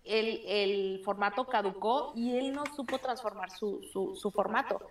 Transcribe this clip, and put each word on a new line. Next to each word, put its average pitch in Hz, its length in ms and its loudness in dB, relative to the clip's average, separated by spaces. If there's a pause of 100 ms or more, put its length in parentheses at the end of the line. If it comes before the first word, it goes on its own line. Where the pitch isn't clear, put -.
el, 220 440 2
el 196 560 2
formato 202 440 0
caducó 214 680 2
y 240 220 2
él 269 160 0
no 285 100 -2 (120)
supo 262 240 -2
transformar 214 520 -4
su, - 300 -4 (100)
su, 190 240 -2
su 202 160 -4
formato. 208 480 2 (120)